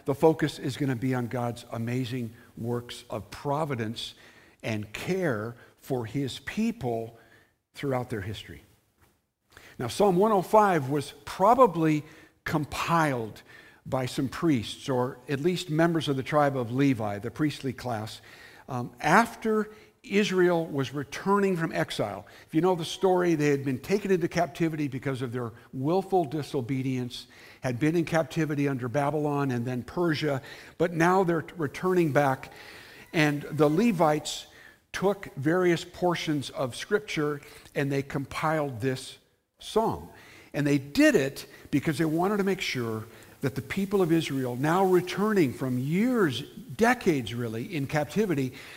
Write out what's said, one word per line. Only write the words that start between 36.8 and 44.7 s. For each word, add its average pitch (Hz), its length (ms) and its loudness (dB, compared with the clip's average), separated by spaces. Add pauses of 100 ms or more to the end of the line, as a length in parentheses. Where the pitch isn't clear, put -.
and 143 160 -2
they 139 120 0
compiled 143 800 -4
this - 360 -4 (420)
psalm. 170 500 -2 (440)
And 147 140 0
they 143 100 4
did 247 380 4
it 139 300 0 (260)
because 147 260 0
they 160 80 2
wanted 175 320 0
to 202 60 2
make 190 180 0
sure 113 440 -4 (360)
that 135 120 -2
the 135 80 -6
people 196 400 -2
of 165 100 2
Israel, 135 440 0
now 156 280 2